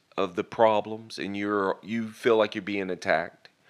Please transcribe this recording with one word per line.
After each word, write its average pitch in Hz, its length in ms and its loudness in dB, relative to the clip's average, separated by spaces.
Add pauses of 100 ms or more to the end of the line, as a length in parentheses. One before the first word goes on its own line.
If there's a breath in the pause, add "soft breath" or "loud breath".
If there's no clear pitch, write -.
(160)
of 92 180 -2
the 101 80 -4
problems 110 720 0
and 95 200 -6
you're, 101 440 0
you 110 280 -6
feel 110 300 2
like 104 180 2
you're 107 60 -6
being 98 280 -4
attacked 87 600 -2 (200 soft breath)